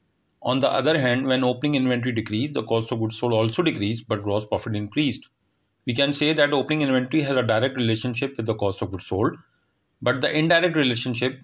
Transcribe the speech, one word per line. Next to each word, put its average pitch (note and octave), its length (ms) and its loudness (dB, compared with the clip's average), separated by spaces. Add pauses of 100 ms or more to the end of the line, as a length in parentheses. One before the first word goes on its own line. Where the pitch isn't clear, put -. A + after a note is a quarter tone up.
(460)
On B2+ 140 0
the C3+ 100 4
other D3+ 300 2
hand, B2+ 260 0
when C3 160 2
opening B2+ 340 0
inventory B2+ 380 0
decreased, A2+ 400 -2
the B2+ 100 -2
cost A2+ 280 -2
of A#2 80 -4
goods A2 180 -2
sold A#2+ 140 0
also A2+ 320 2
decreased, A2+ 460 -2
but G#2 140 -2
gross G#2 220 -2
profit G#2 300 -4
increased. G#2+ 540 -2 (560)
We B2 80 -2
can C#3 180 2
say D3 220 2
that D3 180 4
opening D3+ 300 0
inventory C3+ 420 0
has C3+ 140 0
a B2 60 2
direct A#2 340 0
relationship A#2+ 580 -2
with A2 100 -4
the A2+ 80 0
cost G2+ 280 -2
of F#2 100 -4
goods F#2 140 -8
sold, A#2 320 -2 (640)
but C3 180 0
the D3 180 0
indirect E3 380 2
relationship B2+ 680 0